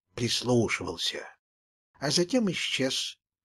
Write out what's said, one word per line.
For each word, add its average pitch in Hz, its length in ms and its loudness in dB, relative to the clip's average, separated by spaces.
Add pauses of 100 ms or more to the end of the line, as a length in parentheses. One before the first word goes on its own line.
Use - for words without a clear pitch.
(160)
прислушивался, 107 1120 0 (720)
а 139 100 -2
затем 180 400 2
исчез - 720 -2 (240)